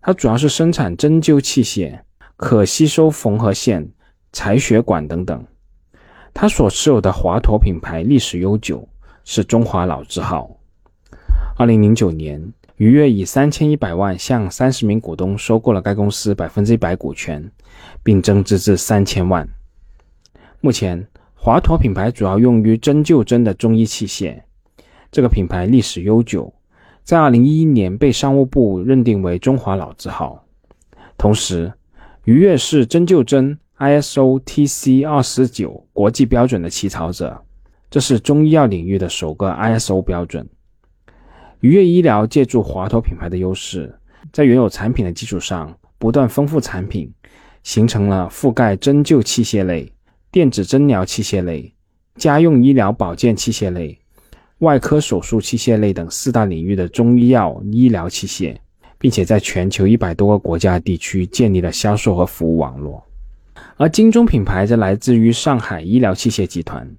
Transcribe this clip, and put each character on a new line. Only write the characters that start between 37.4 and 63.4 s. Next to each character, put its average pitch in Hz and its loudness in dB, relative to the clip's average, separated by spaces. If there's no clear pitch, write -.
这 - 0
是 127 0
中 151 2
医 156 4
药 156 4
领 90 -2
域 98 0
的 92 -2
首 78 -8
个 98 -4
I 101 -2
S 113 -2
O 95 2
标 87 -4
准。 80 -12
愉 120 4
悦 190 6
医 175 4
疗 110 2
借 131 2
助 117 -2
华 92 -6
佗 113 0
品 - -4
牌 87 -8
的 92 -6
优 92 -2
势， 87 -10
在 151 2
原 123 6
有 120 4
产 104 -6
品 120 -2
的 90 -6
基 101 -12
础 95 -8
上 82 -10
不 156 0
断 135 2
丰 139 0
富 151 0
产 95 -8
品， 92 -10
形 110 0
成 101 0
了 92 -2
覆 135 -2
盖 113 0
针 143 2
灸 143 4
器 117 -2
械 104 0
类、 82 -6
电 170 2
子 104 -2
针 135 2
疗 104 2
器 - -8
械 - -4
类、 82 -10
家 147 0
用 156 6
医 139 6
疗 110 2
保 95 -4
健 117 0
器 104 -6
械 107 -4
类、 82 -10
外 151 4
科 151 0
手 92 -4
术 113 -2
器 - -6
械 113 0
类 104 2
等 85 -8
四 - -6
大 120 0
领 85 -4
域 98 -2
的 90 -4
中 120 2
医 120 4
药 107 0
医 123 4
疗 87 0
器 - -10
械， 85 -8
并 - 0
且 101 0
在 104 2
全 92 -4
球 98 -2
一 107 4
百 92 -4
多 101 0
个 104 2
国 85 -4
家 87 0
地 87 -4
区 90 -6
建 110 0
立 92 2
了 85 -4
销 104 -2
售 104 0
和 87 0
服 82 -6
务 82 0
网 67 -6
络。 73 -14